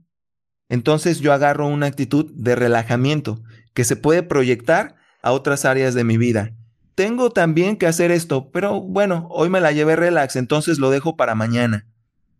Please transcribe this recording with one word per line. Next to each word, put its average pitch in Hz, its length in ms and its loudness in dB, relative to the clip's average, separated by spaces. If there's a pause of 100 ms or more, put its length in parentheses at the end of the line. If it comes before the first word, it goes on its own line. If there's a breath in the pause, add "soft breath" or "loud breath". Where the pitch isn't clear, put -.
(680)
entonces 151 500 0
yo 143 140 2
agarro 143 340 0
una 147 180 -2
actitud 143 500 -2
de 120 200 0
relajamiento 120 880 0 (300 soft breath)
que 123 100 0
se 127 120 0
puede 165 280 2
proyectar 143 720 0 (260 soft breath)
a 120 100 0
otras 139 340 -2
áreas 131 280 0
de 120 100 0
mi 113 140 2
vida. 110 360 0 (420)
Tengo 233 340 0
también 180 480 0
que 185 100 0
hacer 170 240 2
esto, 165 400 -2
pero 196 300 -4
bueno, 185 480 -2
hoy 160 200 0
me 185 120 2
la 156 100 4
llevé 151 240 2
relax, 160 400 0
entonces 147 440 -2
lo 135 100 2
dejo 143 280 0
para 117 180 0
mañana. 113 520 -2 (520)